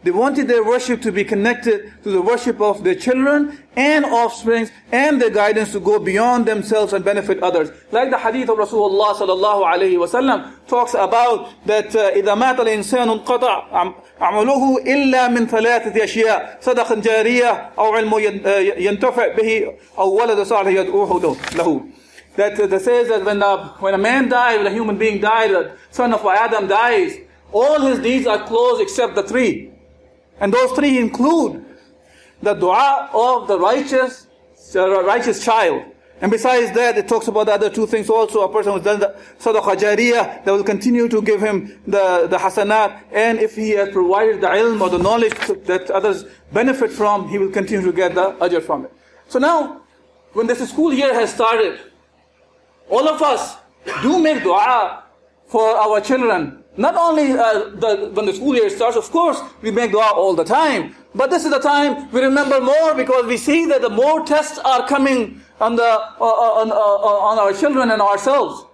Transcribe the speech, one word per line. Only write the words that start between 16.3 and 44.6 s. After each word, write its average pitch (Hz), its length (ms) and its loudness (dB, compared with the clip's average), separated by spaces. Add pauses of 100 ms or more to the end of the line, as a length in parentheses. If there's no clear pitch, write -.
صَدَقَةٍ 240 400 0
جَارِيَةٍ 226 720 0
أَوْ 214 180 0
عِلْمٍ 220 180 0
ين-، 208 340 0
آه، 196 340 2
يَنْتَفِعُ 208 580 0
بِهِ 220 400 -2 (200)
أَوْ 196 240 2
وَلَدٍ 220 260 2
صَالِحٍ 190 400 0
يَدْعُوهُ 180 500 0 (200)
لَهُ. 165 360 -2 (440)
That, 208 240 -2
uh, 208 60 2
that 190 160 -2
says 240 260 2
that 214 160 -2
when 202 160 0
the, 202 160 2 (240)
when 196 140 -2
a 196 40 0
man 240 300 0
dies, 240 300 2
when 202 100 0
a - 20 -2
human 214 280 -4
being 208 220 0
dies, 220 300 2
the 180 240 -2 (160)
son 240 220 0
of 208 120 -2
Adam 208 440 0
dies, 208 480 2 (340)
all 285 300 2
his 262 180 0
deeds 247 300 0
are 214 180 -2
closed 233 340 0
except 220 360 -2
the 196 80 -2
three. 214 480 -2 (680)
And 202 140 0
those 254 200 2
three 269 260 2
include 240 680 0 (800)
the 202 100 0
dua 208 600 0
of 240 340 0
the 196 100 0
righteous, 262 680 -2 (480)
uh, 190 280 2
righteous 226 400 0
child. 214 400 0 (380)
And 185 100 0
besides 233 420 0
that, 233 260 0
it 196 100 -4
talks 220 180 0
about 214 200 0
the 214 60 2
other 202 180 0
two 220 160 -2
things 214 240 -2
also. 220 320 2
A 190 100 2
person 202 220 0
who's 185 100 -4
done 208 160 2
the 202 160 -2 (220)
sadaqah 214 400 2
jariyah, 214 640 2
that 196 80 2
will 202 100 2
continue 233 460 0
to 220 140 0
give 214 180 0
him 208 460 -4
the, 185 400 2
the 180 100 0
hasanat. 202 760 0
And 226 260 0
if 220 180 -2
he 220 140 -4
has 202 180 0
provided 196 540 0
the 190 60 0
ilm 214 340 2